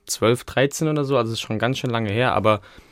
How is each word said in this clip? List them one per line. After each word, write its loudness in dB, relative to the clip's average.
zwölf, 0
dreizehn 0
oder -2
so, 0
also 0
ist -6
schon -2
ganz 0
schön -4
lange -2
her, 0
aber 2